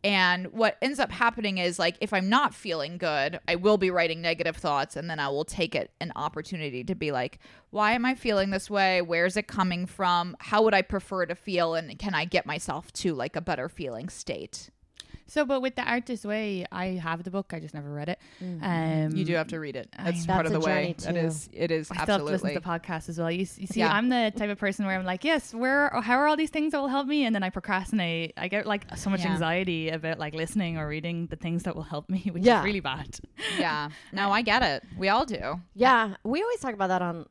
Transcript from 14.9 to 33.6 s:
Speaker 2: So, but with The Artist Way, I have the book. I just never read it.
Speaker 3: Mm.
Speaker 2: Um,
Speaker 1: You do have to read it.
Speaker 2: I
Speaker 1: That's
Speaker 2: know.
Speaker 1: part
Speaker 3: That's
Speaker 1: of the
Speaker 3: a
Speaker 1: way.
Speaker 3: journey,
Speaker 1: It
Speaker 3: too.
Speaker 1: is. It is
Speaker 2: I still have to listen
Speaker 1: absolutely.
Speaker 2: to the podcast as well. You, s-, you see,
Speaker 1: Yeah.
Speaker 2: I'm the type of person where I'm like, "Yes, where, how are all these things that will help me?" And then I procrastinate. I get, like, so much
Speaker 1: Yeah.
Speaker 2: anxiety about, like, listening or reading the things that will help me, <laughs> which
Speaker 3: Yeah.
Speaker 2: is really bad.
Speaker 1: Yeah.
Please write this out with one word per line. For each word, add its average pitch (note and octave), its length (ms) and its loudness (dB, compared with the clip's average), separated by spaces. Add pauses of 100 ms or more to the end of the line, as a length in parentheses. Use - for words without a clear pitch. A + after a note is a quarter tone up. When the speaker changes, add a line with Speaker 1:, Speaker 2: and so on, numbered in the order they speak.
Speaker 2:
So, D4+ 160 0
but C4 160 2
with B3+ 160 -2
The B3+ 60 -4
Artist A#3+ 420 -2
Way, G#3 480 -4
I F3+ 140 -4 (160)
have E3 220 -4
the F#3 80 -8
book. G3 200 -4
I E3 80 -8
just D#3 140 -14
never C#3+ 180 -10
read D3 180 -6
it. F#3 100 -4 (240)
Speaker 3:
Mm. D#3+ 680 0
Speaker 2:
Um, D#3 80 0
Speaker 1:
You D#3 80 2
do E3+ 80 0
have D#3+ 140 0
to E3 120 -6
read D3 160 -8
it. B2 220 -8
Speaker 2:
I - 140 -10
Speaker 1:
That's E3+ 160 -2
Speaker 2:
know. F#3 80 2
Speaker 1:
part E3 100 4
Speaker 3:
That's D#3+ 100 2
Speaker 1:
of D#3 60 2
the D#3 60 2
Speaker 3:
a D#3 40 4
Speaker 1:
way. E3 280 0
Speaker 3:
journey, F3 180 -2
Speaker 1:
It - 40 2
Speaker 3:
too. E3 60 2
Speaker 1:
is. D#3 240 -6
It E3 200 -2
is D#3+ 180 -2
Speaker 2:
I F3 60 -8
still - 20 -4
have D#3 80 0 (140)
to C#3+ 60 -2
listen D3+ 100 0
Speaker 1:
absolutely. F#3 180 -2
Speaker 2:
to D#3 60 -2
the F3 100 -8
podcast E3+ 400 -4
as E3 80 -6
well. E3 140 0
You, F3 100 0
s-, - 160 -4
you G3 80 -8
see, G#3+ 140 -4
Speaker 1:
Yeah. E3 120 4
Speaker 2:
I'm A3+ 180 2
the A#3 280 2
type G#3 140 -2
of G3+ 80 -6
person G3+ 260 0
where F#3+ 100 0
I'm F#3 80 -2
like, F#3 200 -4
"Yes, D4+ 280 0
where, C4 380 2 (100)
how A#3+ 200 4
are D4 80 6
all D4+ 100 4
these D#4 140 0
things D#4 220 0
that D4 60 0
will C#4 100 -2
help C4+ 180 0
me?" C#4+ 180 2
And A3+ 80 2
then G3 80 2
I F#3 80 0
procrastinate. F3+ 880 -2
I F3+ 120 -6
get, G#3 180 -2
like, G3+ 180 -2 (100)
so - 140 -4
much F#3+ 120 2
Speaker 1:
Yeah. F#3+ 100 2
Speaker 2:
anxiety E3+ 580 2
about, D#3+ 300 -2
like, D3+ 160 -6
listening E3 420 -2
or D3+ 100 -4
reading E3 380 -4
the D#3+ 120 -8
things E3+ 260 -4
that E3+ 120 -4
will E3 140 -8
help D3 180 -8
me, F#3 120 0
<laughs> F#3+ 120 -2
which F3 120 -2
Speaker 3:
Yeah. A3+ 160 10
Speaker 2:
is C#3 60 0
really G3+ 160 0
bad. C#3 360 -6 (400)
Speaker 1:
Yeah. D3+ 320 0 (240)